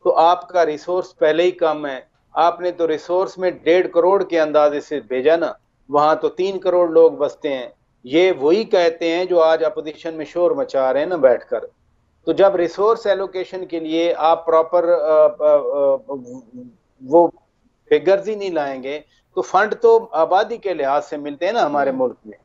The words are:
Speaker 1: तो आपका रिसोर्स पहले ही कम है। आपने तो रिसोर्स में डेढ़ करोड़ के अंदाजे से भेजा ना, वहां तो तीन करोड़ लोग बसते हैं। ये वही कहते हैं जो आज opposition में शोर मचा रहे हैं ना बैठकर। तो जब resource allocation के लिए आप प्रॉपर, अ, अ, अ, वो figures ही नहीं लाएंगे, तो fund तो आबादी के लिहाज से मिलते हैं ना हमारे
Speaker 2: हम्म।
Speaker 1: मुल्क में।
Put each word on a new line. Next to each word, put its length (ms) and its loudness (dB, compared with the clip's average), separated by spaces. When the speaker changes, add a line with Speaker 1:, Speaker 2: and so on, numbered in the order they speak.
Speaker 1:
तो 60 0
आपका 540 2
रिसोर्स 500 -6
पहले 300 0
ही 80 2
कम 360 -4
है। 260 -12
आपने 340 0
तो 140 -4
रिसोर्स 540 -4
में 240 -4
डेढ़ 240 2
करोड़ 360 2
के 140 -2
अंदाजे 440 2
से 180 -8
भेजा 380 0
ना, 220 -6
वहां 240 4
तो 140 -4
तीन 280 -4
करोड़ 340 0
लोग 260 4
बसते 320 -6
हैं। 240 -8
ये 260 2
वही 340 0
कहते 440 0
हैं 180 -2
जो 120 2
आज 240 2
opposition 500 -8
में 120 -10
शोर 320 0
मचा 340 -2
रहे 120 0
हैं 60 -6
ना 80 -4
बैठकर। 420 2
तो 80 -2
जब 220 4
resource 520 -2
allocation 580 -6
के 140 -8
लिए 340 -2
आप 240 2
प्रॉपर, 460 2
अ, 440 4
अ, 100 4
अ, 680 0
वो 300 4
figures 380 2
ही 80 -6
नहीं 160 -8
लाएंगे, 480 -6
तो 60 -2
fund 320 0
तो 240 4
आबादी 600 0
के 160 -6
लिहाज 300 -2
से 140 -12
मिलते 280 -8
हैं 80 -2
ना 80 0
हमारे 280 0
Speaker 2:
हम्म। 100 -6
Speaker 1:
मुल्क 180 -4
में। 180 -20